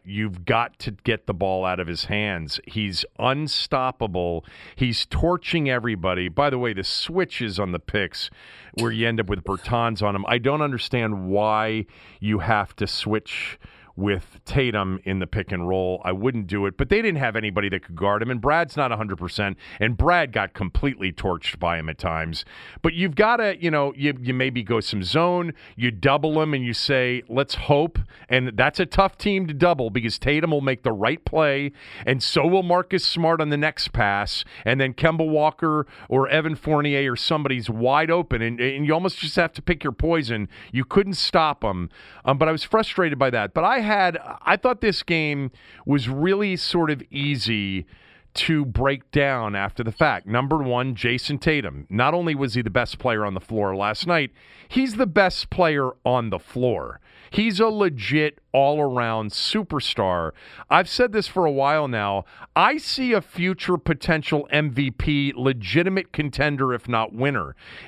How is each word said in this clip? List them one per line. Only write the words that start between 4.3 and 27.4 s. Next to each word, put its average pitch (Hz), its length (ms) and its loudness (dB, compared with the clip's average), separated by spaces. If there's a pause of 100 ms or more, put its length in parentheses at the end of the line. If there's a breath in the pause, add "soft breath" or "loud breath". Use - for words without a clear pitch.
He's 120 320 -2
torching 165 640 0
everybody." 95 600 -2
By 143 220 0
the 127 80 -2
way, 123 120 0
the 95 120 -4
switches 123 760 -4
on 95 120 -2
the 87 80 -4
picks - 500 -6 (500 loud breath)
where 117 120 0
you 113 160 0
end 117 120 0
up 101 80 -2
with 98 160 -4
Bertans 113 580 -2
on 101 140 2
him, 98 120 -4
I 120 100 2
don't 139 240 0
understand 117 640 -2
why 107 580 0 (340 loud breath)
you 107 200 0
have 104 380 0
to 104 100 -2
switch - 720 -4 (360 loud breath)
with 95 480 -2
Tatum 104 600 0
in 95 160 -2
the 90 80 -2
pick - 240 -6
and 87 160 -4
roll. 92 360 0
I 92 100 -2
wouldn't 107 340 -2
do 98 180 0
it, 98 120 -4
but 127 120 -2
they 202 100 4
didn't 202 200 0
have 117 160 0
anybody 101 340 0
that 95 140 -2
could 87 120 -14
guard 101 280 2
him, 120 80 -2
and 120 100 -4
Brad's 151 340 0
not 135 160 0
a 110 60 -2
hundred 101 200 -4
percent, 92 380 -4 (240 loud breath)
and 113 160 2
Brad 151 360 4
got 104 240 -2
completely 98 560 -2
torched 85 480 -4
by 85 180 0
him 80 120 -6
at 78 100 -10
times. 80 440 -4 (380 loud breath)
But 165 140 0
you've 170 180 0
gotta, 214 480 2
you 170 80 0
know, 143 260 0
you, 139 240 -2
you 123 140 -2
maybe 127 300 -2
go 113 160 0
some 101 240 -4
zone, 170 500 0 (220 loud breath)
you 120 160 0
double 147 500 2
him, 151 140 0
and 127 100 -2
you 120 80 -2
say, 127 560 0
"Let's 135 240 0